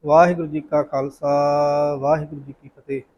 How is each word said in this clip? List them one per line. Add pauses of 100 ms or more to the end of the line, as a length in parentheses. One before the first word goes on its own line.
ਵਾਹਿਗੁਰੂ
ਜੀ
ਕਾ
ਖਾਲਸਾ, (640)
ਵਾਹਿਗੁਰੂ
ਜੀ
ਕੀ
ਫਤਿਹ। (160)